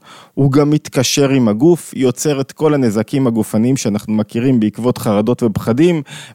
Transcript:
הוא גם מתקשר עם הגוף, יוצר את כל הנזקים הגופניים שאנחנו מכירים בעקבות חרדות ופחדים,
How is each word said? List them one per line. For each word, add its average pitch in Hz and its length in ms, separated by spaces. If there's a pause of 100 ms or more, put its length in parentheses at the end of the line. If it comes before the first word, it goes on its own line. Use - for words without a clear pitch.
(340)
הוא 139 180
גם 147 180
מתקשר 143 580
עם 131 200
הגוף, 143 480
יוצר 131 440
את 139 120
כל 151 220
הנזקים 127 520
הגופניים 113 500
שאנחנו 107 360
מכירים 117 480
בעקבות 113 380
חרדות 110 440
ופחדים, 143 600 (320)